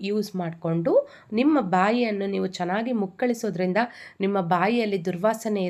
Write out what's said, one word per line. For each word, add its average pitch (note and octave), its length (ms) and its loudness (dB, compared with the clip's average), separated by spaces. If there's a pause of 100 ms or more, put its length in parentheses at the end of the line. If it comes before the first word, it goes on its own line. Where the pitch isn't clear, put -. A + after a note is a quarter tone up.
(100)
ಯೂಸ್ G#3 200 -2 (100)
ಮಾಡ್ಕೊಂಡು E3+ 540 0 (460)
ನಿಮ್ಮ D4 200 4 (160)
ಬಾಯಿಯನ್ನು G#3 580 2
ನೀವು F#3+ 240 -2
ಚೆನ್ನಾಗಿ G#3+ 360 -2 (100)
ಮುಕ್ಕಳಿಸೋದ್ರಿಂದ F#3+ 720 -2 (460)
ನಿಮ್ಮ G3 140 0 (160)
ಬಾಯಿಯಲ್ಲಿ G3+ 540 2
ದುರ್ವಾಸನೆ G#3 600 0